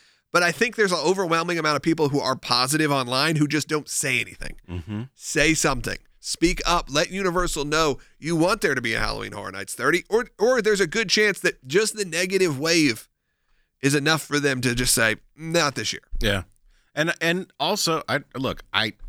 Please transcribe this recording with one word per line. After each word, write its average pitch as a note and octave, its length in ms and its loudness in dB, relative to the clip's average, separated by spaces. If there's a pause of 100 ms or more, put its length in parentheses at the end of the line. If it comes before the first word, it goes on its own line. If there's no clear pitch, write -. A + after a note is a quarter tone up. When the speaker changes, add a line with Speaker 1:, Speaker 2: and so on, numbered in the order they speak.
(320)
Speaker 1:
But F3 100 4
I F3 80 4
think A#3 260 0
there's G3+ 160 2
an E3+ 60 0
overwhelming E3+ 600 2
amount D3+ 180 2
of C3+ 60 -4
people D#3+ 260 2
who C#3 100 2
are B2+ 160 0
positive C3+ 560 2
online C#3 460 0
who D3 100 4
just D3 220 -2
don't D3+ 200 -4
say B2+ 300 -2
anything. - 380 -8 (120)
Speaker 2:
Mm-hmm. G2 340 -8 (120)
Speaker 1:
Say D#3 380 0
something. B2+ 460 -2 (220)
Speak - 440 -2
up. E3+ 260 0
Let D#3 200 0
Universal F3 560 -2
know D3+ 320 2 (200)
you D#3+ 160 -4
want F3 280 2
there D#3 120 2
to B2+ 60 -4
be A#2 140 -2
a A2+ 40 -2
Halloween G#2+ 340 -4
Horror G2+ 200 -10
Nights F#2+ 220 -10
thirty, D3+ 340 2
or, A3+ 200 0 (100)
or A#3+ 240 4
there's G3+ 180 2
a F#3+ 60 2
good F#3+ 240 -2
chance G#3 300 2
that E3 280 -2
just G#3 300 0
the G3+ 80 -4
negative F3+ 520 0
wave D3+ 520 2 (720)
is C#3 120 4
enough D3+ 280 2
for D3 180 -2
them C3+ 220 0
to B2 120 2
just B2 200 0
say, A2 220 2 (200)
"Not D#3+ 380 0
this G#2+ 180 -6
year." - 80 -10 (180)
Speaker 2:
Yeah. G2+ 260 0 (500)
And, D#3+ 260 0
and E3+ 400 -2
also, E3 480 0
I, C#3 120 0 (140)
look, A#2+ 280 -4 (100)
I, G#2+ 220 0 (140)